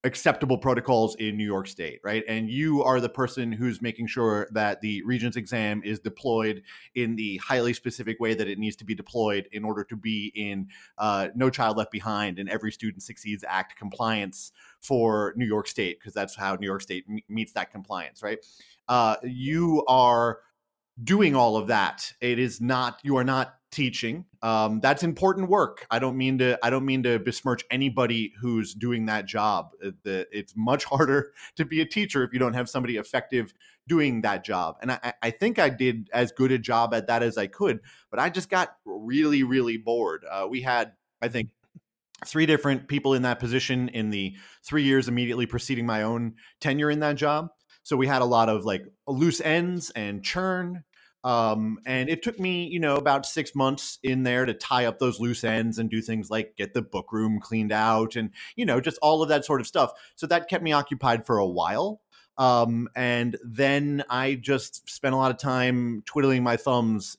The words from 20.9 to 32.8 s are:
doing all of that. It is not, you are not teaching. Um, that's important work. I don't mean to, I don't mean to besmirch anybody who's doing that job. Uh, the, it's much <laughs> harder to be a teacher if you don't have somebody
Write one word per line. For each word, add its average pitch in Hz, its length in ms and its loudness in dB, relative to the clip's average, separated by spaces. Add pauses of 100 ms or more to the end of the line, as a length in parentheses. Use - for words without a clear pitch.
doing 175 320 4
all 117 220 6
of 101 100 -2
that. 104 540 0
It 123 180 0
is 123 220 -2
not, 127 420 0
you 139 140 2
are 127 60 4
not 131 320 0 (160)
teaching. 131 520 -4 (200)
Um, 110 380 2
that's 135 200 4
important 185 480 0
work. 190 400 2
I 113 80 0
don't 131 180 0
mean 131 220 0
to, 127 260 2
I 120 60 2
don't 131 160 0
mean 131 180 0
to 120 140 2
besmirch 117 540 -2
anybody 120 680 0
who's 113 360 -2
doing 113 320 -2
that 107 180 -2
job. 101 460 0 (120)
Uh, 98 60 -6 (140)
the, 95 280 -4
it's 104 240 -10
much 123 280 0
<laughs> - 100 -6
harder 143 400 2 (220)
to 160 100 0
be 156 160 -2
a 156 40 2
teacher 170 380 -2
if 120 100 -4
you 127 40 -2
don't 123 160 2
have 123 160 -4
somebody 123 280 -2